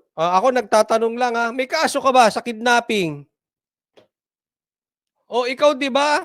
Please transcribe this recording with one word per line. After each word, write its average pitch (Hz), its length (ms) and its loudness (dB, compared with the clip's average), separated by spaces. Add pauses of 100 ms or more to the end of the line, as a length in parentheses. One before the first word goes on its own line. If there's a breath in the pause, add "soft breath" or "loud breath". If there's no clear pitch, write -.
(140)
Ah, 175 240 0
ako 254 160 2
nagtatanong 226 640 0
lang, 247 160 -2
ha. 233 160 -2
May 262 160 -6
kaso 311 320 -2
ka 262 160 0
ba 233 160 6
sa - 80 -8
kidnapping? 220 880 -2 (2000)
O 240 160 -4
ikaw, 277 320 0
di 277 160 -4
ba, 294 340 0